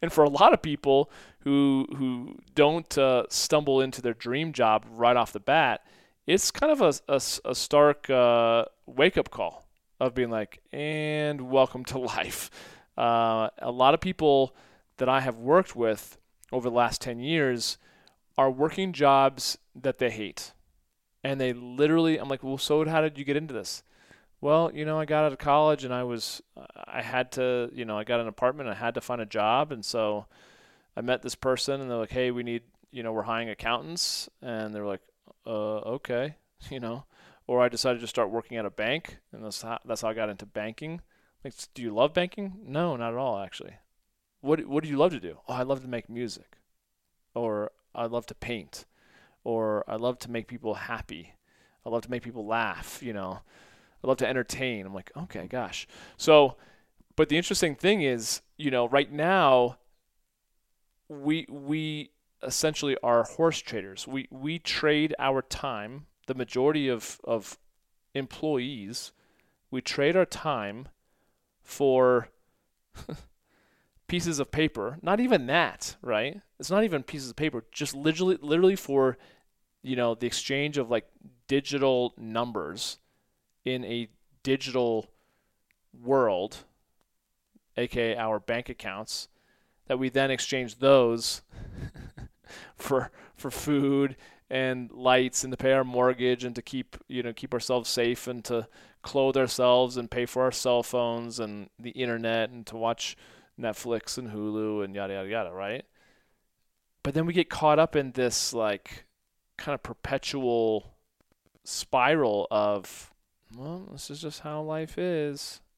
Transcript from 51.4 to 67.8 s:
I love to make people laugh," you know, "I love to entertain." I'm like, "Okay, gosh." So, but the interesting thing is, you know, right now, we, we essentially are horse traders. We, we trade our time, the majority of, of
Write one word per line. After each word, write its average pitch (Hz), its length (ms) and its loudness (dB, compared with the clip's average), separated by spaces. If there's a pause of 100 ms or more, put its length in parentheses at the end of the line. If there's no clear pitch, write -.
I - 40 -8
love 113 140 -2
to 123 80 -12
make 123 120 -6
people 117 220 -10
laugh," 107 560 -4
you 120 120 -8
know, 95 280 -8 (640)
"I - 40 -2
love 127 100 2
to 131 100 0
entertain." 127 580 -4
I'm 95 80 -14
like, 95 220 -14
"Okay, 110 320 -10
gosh." - 400 -8 (300)
So, 147 400 8 (580)
but 156 140 4
the 147 80 2
interesting 170 380 0
thing 196 260 2
is, 123 400 -2 (160)
you 147 140 -2
know, 120 160 2
right 139 240 4
now, 147 640 4 (1300)
we, 151 400 -2
we 151 640 -6 (320)
essentially 143 580 -2
are 117 220 4
horse 160 360 0
traders. 98 480 -10
We, 135 220 -8
we 147 300 -8
trade 151 600 0
our 135 220 2
time, 123 640 -10 (220)
the 131 80 -4
majority 135 540 0
of, 117 340 -6
of 113 340 -4 (560)